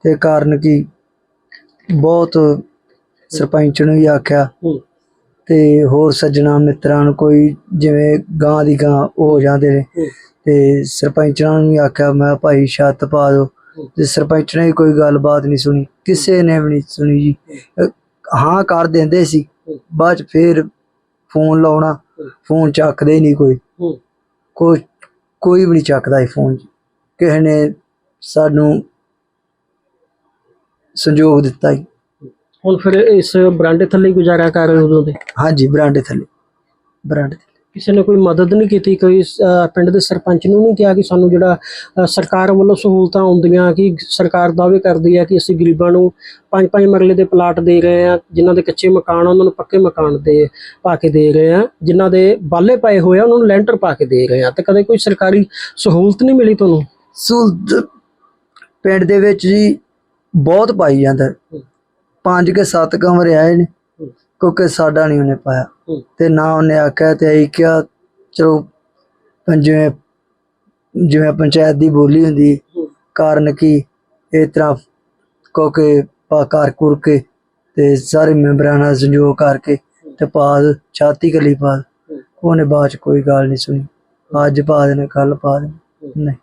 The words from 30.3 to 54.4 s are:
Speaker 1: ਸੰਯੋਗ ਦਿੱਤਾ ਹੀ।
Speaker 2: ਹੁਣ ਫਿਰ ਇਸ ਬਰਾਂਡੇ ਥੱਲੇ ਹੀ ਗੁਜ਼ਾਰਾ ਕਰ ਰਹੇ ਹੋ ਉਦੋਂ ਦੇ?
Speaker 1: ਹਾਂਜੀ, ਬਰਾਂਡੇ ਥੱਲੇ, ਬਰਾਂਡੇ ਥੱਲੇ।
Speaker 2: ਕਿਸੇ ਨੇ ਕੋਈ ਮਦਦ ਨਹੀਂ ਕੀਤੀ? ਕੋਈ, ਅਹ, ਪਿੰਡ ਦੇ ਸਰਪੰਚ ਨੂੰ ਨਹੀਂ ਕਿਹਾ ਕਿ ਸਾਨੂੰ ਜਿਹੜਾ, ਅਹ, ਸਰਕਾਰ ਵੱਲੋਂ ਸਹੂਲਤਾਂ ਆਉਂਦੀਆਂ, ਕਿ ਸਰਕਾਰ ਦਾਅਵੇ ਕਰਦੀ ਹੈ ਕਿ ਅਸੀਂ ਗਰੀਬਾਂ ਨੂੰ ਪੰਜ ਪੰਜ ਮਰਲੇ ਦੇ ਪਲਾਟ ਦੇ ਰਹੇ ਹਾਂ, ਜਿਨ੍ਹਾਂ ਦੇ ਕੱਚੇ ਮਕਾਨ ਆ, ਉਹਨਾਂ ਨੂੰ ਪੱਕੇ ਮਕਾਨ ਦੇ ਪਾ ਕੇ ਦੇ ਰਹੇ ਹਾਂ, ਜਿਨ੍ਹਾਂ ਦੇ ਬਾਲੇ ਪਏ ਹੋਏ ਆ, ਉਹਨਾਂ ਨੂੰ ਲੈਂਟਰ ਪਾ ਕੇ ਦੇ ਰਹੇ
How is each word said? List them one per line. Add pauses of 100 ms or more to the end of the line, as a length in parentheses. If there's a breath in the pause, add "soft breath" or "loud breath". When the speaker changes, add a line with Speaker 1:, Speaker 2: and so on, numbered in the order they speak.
Speaker 1:
ਸੰਯੋਗ
ਦਿੱਤਾ
ਹੀ। (800)
Speaker 2:
ਹੁਣ
ਫਿਰ
ਇਸ
ਬਰਾਂਡੇ
ਥੱਲੇ
ਹੀ
ਗੁਜ਼ਾਰਾ
ਕਰ
ਰਹੇ
ਹੋ
ਉਦੋਂ
ਦੇ? (260)
Speaker 1:
ਹਾਂਜੀ,
ਬਰਾਂਡੇ
ਥੱਲੇ, (840)
ਬਰਾਂਡੇ
ਥੱਲੇ। (120)
Speaker 2:
ਕਿਸੇ
ਨੇ
ਕੋਈ
ਮਦਦ
ਨਹੀਂ
ਕੀਤੀ?
ਕੋਈ,
ਅਹ,
ਪਿੰਡ
ਦੇ
ਸਰਪੰਚ
ਨੂੰ
ਨਹੀਂ
ਕਿਹਾ
ਕਿ
ਸਾਨੂੰ
ਜਿਹੜਾ,
ਅਹ,
ਸਰਕਾਰ
ਵੱਲੋਂ
ਸਹੂਲਤਾਂ
ਆਉਂਦੀਆਂ,
ਕਿ
ਸਰਕਾਰ
ਦਾਅਵੇ
ਕਰਦੀ
ਹੈ
ਕਿ
ਅਸੀਂ
ਗਰੀਬਾਂ
ਨੂੰ (380 loud breath)
ਪੰਜ
ਪੰਜ
ਮਰਲੇ
ਦੇ
ਪਲਾਟ
ਦੇ
ਰਹੇ
ਹਾਂ, (140)
ਜਿਨ੍ਹਾਂ
ਦੇ
ਕੱਚੇ
ਮਕਾਨ
ਆ,
ਉਹਨਾਂ
ਨੂੰ
ਪੱਕੇ
ਮਕਾਨ
ਦੇ (360 loud breath)
ਪਾ
ਕੇ
ਦੇ
ਰਹੇ
ਹਾਂ, (160)
ਜਿਨ੍ਹਾਂ
ਦੇ
ਬਾਲੇ
ਪਏ
ਹੋਏ
ਆ,
ਉਹਨਾਂ
ਨੂੰ
ਲੈਂਟਰ
ਪਾ
ਕੇ
ਦੇ
ਰਹੇ